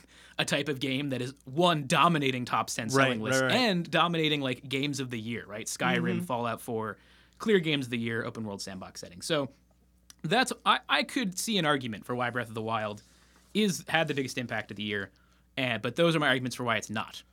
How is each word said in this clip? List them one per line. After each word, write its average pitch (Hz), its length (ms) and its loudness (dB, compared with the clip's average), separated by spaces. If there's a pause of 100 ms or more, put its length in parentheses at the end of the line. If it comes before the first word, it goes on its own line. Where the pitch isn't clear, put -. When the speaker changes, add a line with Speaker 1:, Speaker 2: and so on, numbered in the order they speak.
(160)
Speaker 1:
<laughs> - 240 -10
a 147 60 2
type 147 220 0
of 135 120 -4
game 135 320 -2
that 123 100 -2
is, 127 120 -6 (120)
one, 151 420 2
dominating 143 560 4
top 113 260 0
ten 120 180 -4
Speaker 2:
Right, 110 40 -2
Speaker 1:
selling 131 300 4
lists 127 200 2
Speaker 2:
right, 127 100 2
right. 190 60 4
Speaker 1:
and 180 340 2
dominating, 160 500 2
like, 131 260 -4
games 135 320 -2
of 127 120 -6
the 120 80 -4
year, 107 280 -6
right? 107 200 -10
Skyrim, 120 500 0
Speaker 2:
Mm-hmm. 113 80 -4
Speaker 1:
Fallout 117 360 -4
four, 110 360 -6 (400)
clear 208 220 6
games 147 260 2
of 117 60 -6
the 123 80 -2
year, 117 260 -2
open 113 200 -6
world 101 160 -8
sandbox 95 400 -12
setting. 95 200 -16
So 147 280 0 (760)
that's, 233 280 2 (140)
I, 220 140 4 (100)
I 294 140 4
could 214 340 -2
see 220 220 -2
an 170 60 2
argument 123 400 0
for 123 100 -4
why 120 160 -2
Breath 117 160 -4
of 110 80 -12
the 113 80 -4
Wild 107 400 -4 (500)
is, 196 340 2
had 160 200 2
the 151 80 -2
biggest 131 240 -4
impact 117 320 -6
of 101 60 -10
the 104 60 -6
year, 104 280 -4 (440)
and, 123 280 -2
but 120 120 -4
those 170 200 4
are 156 40 2
my 147 100 2
arguments 127 260 0
for 127 80 -6
why 113 140 2
it's - 120 -6
not. - 320 -8 (120)